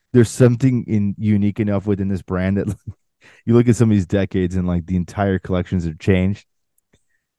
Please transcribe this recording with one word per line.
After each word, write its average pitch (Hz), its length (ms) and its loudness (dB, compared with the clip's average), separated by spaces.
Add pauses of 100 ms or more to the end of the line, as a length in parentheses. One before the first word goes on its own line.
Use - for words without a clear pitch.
(140)
there's 120 180 4
something 123 580 2
in, 101 280 -2
unique 104 440 0
enough 101 260 -2
within 98 220 -2
this 92 140 -4
brand 95 340 -2
that 101 120 -2
<laughs> - 760 -16
you 117 80 2
look 120 140 6
at 113 80 4
some 113 140 2
of 104 60 4
these 92 100 0
decades 92 500 -2
and, 90 100 -2
like, 87 200 -2
the 92 100 -4
entire 95 420 -2
collections 90 460 -4
have 80 160 -8
changed. 95 440 0 (960)